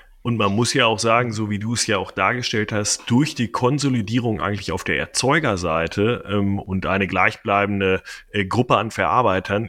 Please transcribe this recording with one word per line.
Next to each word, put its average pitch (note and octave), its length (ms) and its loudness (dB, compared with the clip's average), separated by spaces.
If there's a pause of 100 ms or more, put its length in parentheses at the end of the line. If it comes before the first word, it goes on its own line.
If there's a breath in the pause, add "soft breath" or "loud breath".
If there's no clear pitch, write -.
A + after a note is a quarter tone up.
(260)
Und A#2 120 0
man G2+ 160 2
muss A#2 180 2
ja C3 140 4
auch A2 120 2
sagen, A#2 340 2
so G#2+ 180 -4
wie G#2 80 -2
du A2 160 -4
es - 120 -2
ja G#2 120 0
auch F#2 120 -4
dargestellt G#2+ 640 -2
hast, - 380 -4
durch C#3 240 2
die A#2 180 -4
Konsolidierung B2 880 0
eigentlich F#2+ 320 -4
auf D#2+ 100 -6
der D#2+ 160 -2
Erzeugerseite, G2+ 1300 0
ähm, G2+ 320 0
und F#2 280 -4
eine F#2+ 200 0
gleichbleibende, G2 960 0 (300 loud breath)
äh, G2+ 140 0
Gruppe A2+ 320 2
an G#2+ 120 -2
Verarbeitern G2+ 800 2